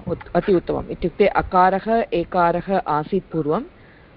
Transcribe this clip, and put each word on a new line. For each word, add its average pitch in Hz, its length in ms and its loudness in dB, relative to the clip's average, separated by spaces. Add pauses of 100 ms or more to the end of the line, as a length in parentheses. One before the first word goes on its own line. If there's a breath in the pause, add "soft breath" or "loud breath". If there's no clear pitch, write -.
उत्-, - 280 -4
अति 180 180 2
उत्तमम्। 147 360 -2
इत्युक्ते 180 360 0
अकारः, 190 840 2
एकारः 175 760 0
आसीत् 151 440 -2
पूर्वं, 160 300 -2 (540 soft breath)